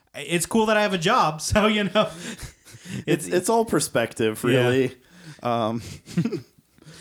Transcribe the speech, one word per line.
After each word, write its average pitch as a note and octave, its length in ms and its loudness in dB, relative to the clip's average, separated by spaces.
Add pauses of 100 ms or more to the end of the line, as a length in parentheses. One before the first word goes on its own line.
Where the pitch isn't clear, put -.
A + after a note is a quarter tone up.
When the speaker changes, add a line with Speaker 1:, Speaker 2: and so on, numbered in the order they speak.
(160)
Speaker 1:
it's D#3+ 300 -4
cool A3 200 2
that A3 100 2
I G#3 60 4
have G3+ 120 0
a F#3 40 -2
job. E3 420 2
<laughs> - 20 -8
So, G#3 260 2
you G#3+ 160 2
know, G#3 260 0 (960)
Speaker 2:
It's, E3 200 0
Speaker 1:
it's - 20 -
Speaker 2:
it's F3+ 200 0
all A3+ 160 4
perspective, A#2+ 800 0
Speaker 1:
Yeah. A#2+ 60 2
Speaker 2:
really. B2+ 440 2 (500)
Um, A#2 360 0 (360)
<laughs> D#3 260 -2 (580)